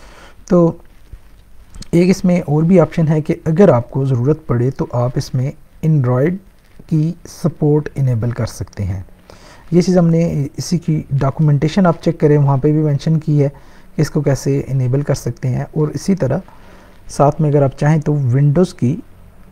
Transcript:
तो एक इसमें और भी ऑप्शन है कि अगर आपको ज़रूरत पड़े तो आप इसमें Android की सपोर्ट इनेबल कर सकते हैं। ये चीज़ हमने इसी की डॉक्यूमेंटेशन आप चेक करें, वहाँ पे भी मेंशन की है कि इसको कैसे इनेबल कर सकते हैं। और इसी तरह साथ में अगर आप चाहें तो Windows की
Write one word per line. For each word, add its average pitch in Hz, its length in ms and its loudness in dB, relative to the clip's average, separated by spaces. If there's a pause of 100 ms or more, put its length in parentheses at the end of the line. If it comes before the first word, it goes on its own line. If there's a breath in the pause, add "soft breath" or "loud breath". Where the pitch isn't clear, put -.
(480 loud breath)
तो 170 320 2 (1120)
एक 180 160 4
इसमें 180 300 2
और 151 240 0
भी 180 140 6
ऑप्शन 156 300 2
है 156 120 2
कि 151 120 -4
अगर 165 380 2
आपको 135 360 0
ज़रूरत 135 420 0
पड़े 123 220 0
तो 135 240 -6
आप 123 240 -2
इसमें 135 340 -4 (320)
Android 143 480 2 (560)
की 160 380 -2
सपोर्ट 151 720 -2
इनेबल 120 360 -2
कर 117 140 -4
सकते - 360 -10
हैं। 95 240 -6 (680 loud breath)
ये 170 100 4
चीज़ 185 160 2
हमने 165 500 0 (100)
इसी 160 200 -4
की 156 340 -4
डॉक्यूमेंटेशन 147 760 0
आप 165 140 0
चेक 165 200 -2
करें, 147 180 4
वहाँ 139 200 2
पे 151 140 2
भी 151 60 2
मेंशन 156 380 0
की 147 220 0
है 139 100 2
कि - 540 -8
इसको 151 200 -2
कैसे 139 460 -2
इनेबल 135 340 -2
कर 143 120 -2
सकते 127 340 -6
हैं। 131 180 -4 (100)
और 151 140 -2
इसी - 240 -2
तरह 170 280 -2 (680 loud breath)
साथ 143 320 0
में 156 100 2
अगर 143 120 2
आप 135 120 0
चाहें 151 260 0
तो 151 140 -2
Windows 143 580 2
की 151 300 -4 (480)